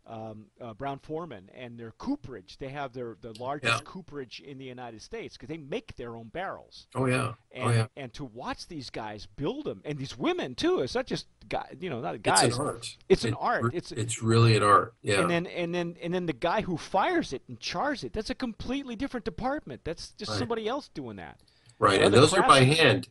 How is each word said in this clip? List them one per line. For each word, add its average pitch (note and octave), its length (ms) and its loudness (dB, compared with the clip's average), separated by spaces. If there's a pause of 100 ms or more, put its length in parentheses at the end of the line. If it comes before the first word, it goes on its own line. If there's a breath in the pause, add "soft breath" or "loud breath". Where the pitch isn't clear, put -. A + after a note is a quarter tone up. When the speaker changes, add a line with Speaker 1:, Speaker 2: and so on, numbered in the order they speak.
Speaker 1:
um, A2 400 -14 (160)
uh, A#2 140 -14
Brown-Forman C#3 800 -10
and A#2+ 240 -14
their A2+ 180 -12
cooperage. D3 600 -10
They C#3 100 -10
have C#3 240 -10
their, A#2 260 -10
the A2+ 200 -14
largest B2+ 340 -2
Speaker 2:
Yeah. A2 120 0
Speaker 1:
cooperage C#3+ 540 -14
in C3+ 200 -16
the C3+ 60 -16
United B2 360 -14
States G3+ 340 -14
'cause A#2 140 -18
they D#3 80 -8
make C#3 380 -10
their A#2+ 200 -10
own A#2 120 -14
barrels. B2 680 -10
Speaker 2:
Oh, B2+ 140 0
yeah. B2 260 0 (180)
Speaker 1:
And, B2 120 -8
Speaker 2:
Oh, A#2 100 4
yeah. A2+ 140 4 (100)
Speaker 1:
and C3 160 -12
to D3 100 -10
watch C3+ 440 -10
these D3 240 -12
guys G#2+ 340 -10
build A#3+ 420 -4
'em, G#2+ 160 -8
and D3+ 140 -6
these C3+ 180 -8
women A#3+ 380 -2
too, F4+ 280 0
it's B2+ 120 -2
not B3 140 -2
just - 180 -6 (240)
guy, - 160 -4 (140)
you F3+ 100 -8
know, B2 120 -6
not D3 200 -8
guys. F3 220 6
Speaker 2:
It's A#2 120 4
an B2+ 60 -4
art. - 360 -6 (120)
Speaker 1:
It's - 160 6
an A2+ 80 0
Speaker 2:
It - 60 -4
Speaker 1:
art. G#3 240 0
Speaker 2:
re-, A#2 100 0
Speaker 1:
It's - 180 -8
Speaker 2:
it's A2+ 300 -6
really A2+ 340 6
an G#2 80 4
art. G2 380 6
Yeah. G2+ 200 2
Speaker 1:
And F#2 100 2
then, E3+ 160 0
and E3+ 260 -4
then, F3 300 -2
and E3+ 100 -2
then F#3 140 0
the D#3+ 60 -2
guy F3 280 0
who F3 160 -2
fires D4 560 0
it B2+ 160 -8
and A#2+ 100 -14
chars A#3 440 -4
it, A#2+ 100 -8
that's G#3+ 160 -6
a C4 60 -2
completely B3+ 600 -6
different A#3+ 300 -6
department. G#3+ 580 -6
That's - 280 -8
just G#3 200 -10
Speaker 2:
Right. G#3 80 -2
Speaker 1:
somebody A3+ 280 -4
else C4 260 -4
doing B2 240 -10
that. D#2 220 -14 (400 soft breath)
Speaker 2:
Right, G2 220 6
Speaker 1:
Or G2+ 40 8
Speaker 2:
and F#2+ 80 6
Speaker 1:
the A#2 80 10
Speaker 2:
those D#3 120 8
are G3 80 6
by C3+ 220 10
Speaker 1:
craftsman. C3+ 140 6
Speaker 2:
hand. A#2 340 6